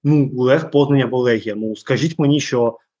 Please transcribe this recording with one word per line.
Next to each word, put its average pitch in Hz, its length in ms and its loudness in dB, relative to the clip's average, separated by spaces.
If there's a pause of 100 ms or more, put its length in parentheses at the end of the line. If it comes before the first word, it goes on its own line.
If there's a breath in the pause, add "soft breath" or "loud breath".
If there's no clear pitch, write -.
Ну, 143 300 2
Лев 131 360 0
Познані 143 320 2
або 123 160 -4
Легія. 113 360 -2
Ну, 110 220 -8
скажіть 143 420 -4
мені, 147 220 2
що 120 380 -2 (220 loud breath)